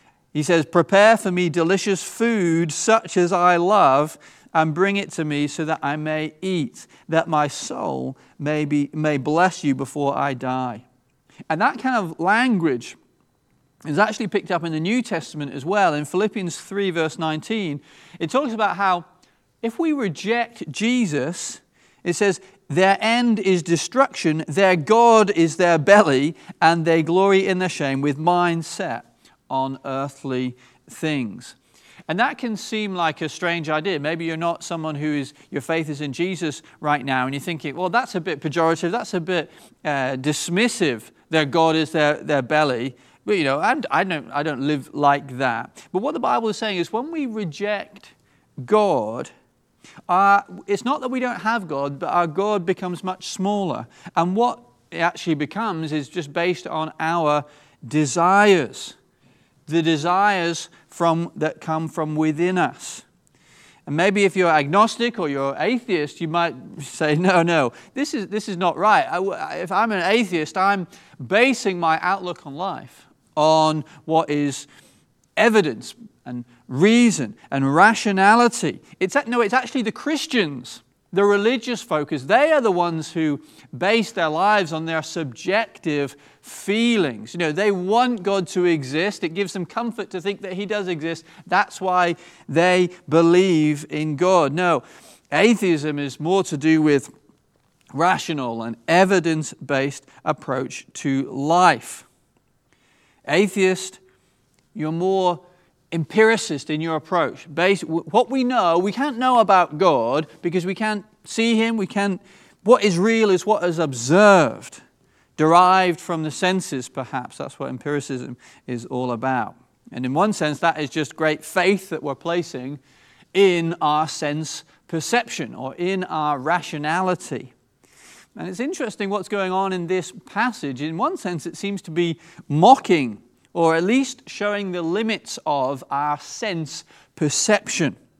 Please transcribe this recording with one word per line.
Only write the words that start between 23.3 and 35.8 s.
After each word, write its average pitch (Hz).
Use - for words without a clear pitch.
is 185
destruction, 165
their 185
God 220
is 165
their 175
belly, 160
and 165
they 165
glory 190
in 185
their 180
shame 135
with 143
mind 170
set 135
on 135
earthly 131
things." 139
And 170
that 269
can 226
seem 208
like 165
a 160
strange 170
idea. 156
Maybe 160
you're 165
not 170
someone 156
who 151
is, 143
your 143
faith 160